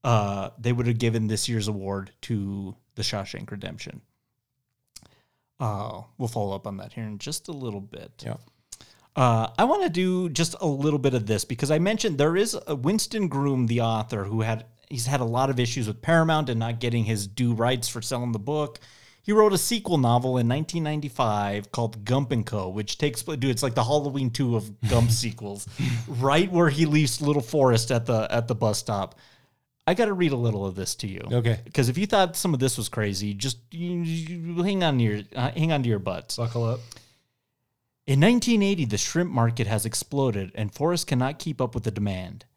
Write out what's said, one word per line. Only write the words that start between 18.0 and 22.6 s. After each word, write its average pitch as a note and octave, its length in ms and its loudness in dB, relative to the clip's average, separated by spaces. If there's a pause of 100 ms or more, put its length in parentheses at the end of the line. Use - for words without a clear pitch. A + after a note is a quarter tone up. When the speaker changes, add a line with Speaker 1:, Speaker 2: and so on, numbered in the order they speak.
Speaker 1:
selling A#2+ 300 -4
the A2 80 -2
book. D3 400 -4 (480)
He G#3 60 2
wrote G#3+ 180 8
a F#3+ 60 2
sequel F#3+ 400 0
novel B2+ 400 4
in A#2+ 100 4
nineteen D#3+ 360 0
ninety-five A2 880 -2
called A2+ 320 -4
Gump B2 260 0
and A#2 140 0
Co., F#2 240 -4